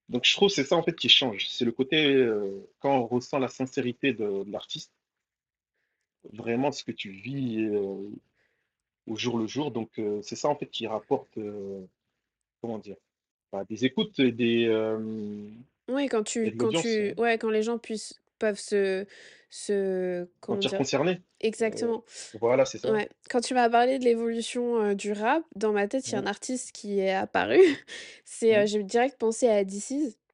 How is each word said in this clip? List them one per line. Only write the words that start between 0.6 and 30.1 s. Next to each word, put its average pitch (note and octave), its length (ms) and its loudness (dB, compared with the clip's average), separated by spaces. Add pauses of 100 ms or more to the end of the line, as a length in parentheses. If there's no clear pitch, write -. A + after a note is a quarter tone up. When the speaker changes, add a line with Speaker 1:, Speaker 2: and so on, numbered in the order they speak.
Speaker 1:
ça, F3 120 2
en E3 80 2
fait, E3+ 100 0
qui B2 140 -2
change. A#2 420 4
C'est - 140 -4
le A#2 80 2
côté, C#3 420 2
euh, G#2 500 2 (140)
quand C#3 180 2
on A#2+ 120 2
ressent B2 320 -2
la B2 80 0
sincérité B2+ 640 -2
de, G#2 320 -4
de G2+ 80 -12
l'artiste, - 400 -12 (1400)
vraiment A#2 380 -2
ce - 140 -6
que A#2+ 80 -6
tu - 180 -12
vis, A2+ 500 -4
euh, G2+ 480 -2 (1000)
au A2+ 80 -6
jour A#2 200 -2
le A2 120 -2
jour. C3+ 240 -4
Donc, A2+ 260 -6
euh, G#2 240 -2
c'est - 140 -12
ça, - 120 0
en D3 80 2
fait, C#3+ 140 -10
qui A2+ 160 -6
rapporte, G#2+ 520 -4
euh, G2 460 -8 (800)
comment A#2 160 -6
dire, G2 180 -16 (560)
bah, G2 160 -6
des A2 160 -2
écoutes G#3+ 360 -2
et B2+ 100 6
des, A#2 380 2
euh, A2 800 -2 (400)
Speaker 2:
Oui, C4+ 180 -2
quand A#3 160 0
tu, A3 240 -2
Speaker 1:
et G#3+ 60 -2
de A3 40 -10
Speaker 2:
quand A#3 100 0
Speaker 1:
l'audience, G#3 180 2
Speaker 2:
tu, G#3+ 260 0
Speaker 1:
hein. - 80 -8
Speaker 2:
ouais, A#3 180 2
quand A3 140 -2
les G#3+ 140 2
gens A#3 140 -2
puissent, - 420 -10 (180)
peuvent G#3 200 0
se, G3 460 0 (460)
se, F#3 800 -2 (120)
comment - 160 -4
Speaker 1:
Sentir F#3 140 -2
Speaker 2:
dire ? G3 80 -2
Speaker 1:
concernés. D#3 420 0 (200)
Speaker 2:
Exactement. A3+ 640 -2 (300)
Speaker 1:
Euh, A2 60 -14
voilà, B2 240 6
c'est - 140 -4
ça. - 140 0
Speaker 2:
Ouais. G#3+ 160 0 (220)
Quand B3 100 2
tu B3 140 -2
m'as A#3+ 140 4
parlé B3 300 4
de B3+ 60 -2
l'évolution, A#3 760 0
euh, G#3 140 2
du G3+ 180 -4
rap, A#3 300 2 (140)
dans G#3+ 160 0
ma G3+ 160 2
tête, C4 200 -4
il - 40 -8
y - 20 0
a G#3+ 40 0
un G3 40 -2
Speaker 1:
Mhm. G3 60 -4
Speaker 2:
artiste B3 440 -6
qui G3+ 280 -4
est F#3+ 120 2
apparu. G3+ 460 2
<laughs> - 640 2
C'est, A3+ 320 2
euh, G#3 40 6
Speaker 1:
Mhm. G#3 60 4
Speaker 2:
j'ai G#3 180 0
direct A#3+ 340 0
pensé A3+ 300 2
à G#3 160 4
D G3 160 -6
C C4+ 340 -4 (200)